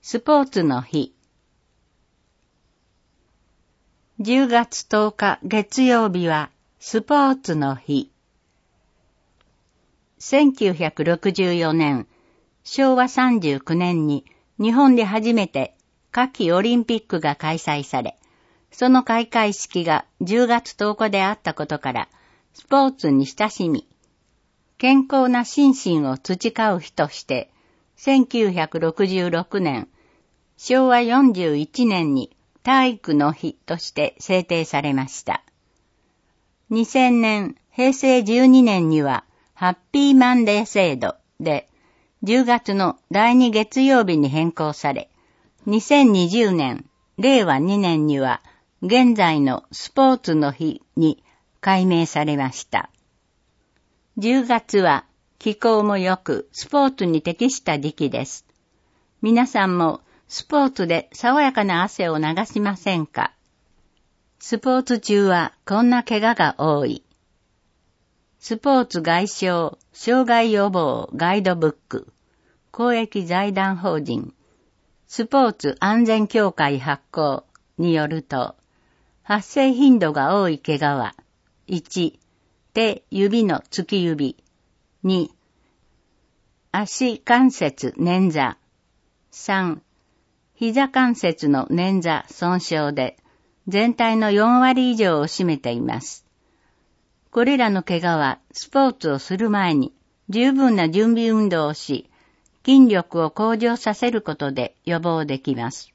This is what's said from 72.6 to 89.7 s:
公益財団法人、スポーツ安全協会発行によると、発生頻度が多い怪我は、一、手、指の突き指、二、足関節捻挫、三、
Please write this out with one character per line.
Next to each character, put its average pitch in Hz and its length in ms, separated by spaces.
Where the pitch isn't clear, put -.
公 240 240
益 214 280
財 190 300
団 190 220
法 175 240
人、 123 340
ス 226 200
ポ 269 220
ー 202 40
ツ - 260
安 220 260
全 220 220
協 208 240
会 143 280
発 139 320
行 147 340
に 170 160
よ 151 140
る 160 160
と、 127 320
発 208 260
生 269 260
頻 254 260
度 160 120
が 151 300
多 185 80
い 151 80
怪 147 220
我 143 160
は、 120 200
一、 175 520
手、 220 380
指 202 340
の 165 140
突 - 260
き 190 180
指、 147 320
二、 185 280
足 214 480
関 247 320
節 139 460
捻 175 340
挫、 135 240
三、 185 540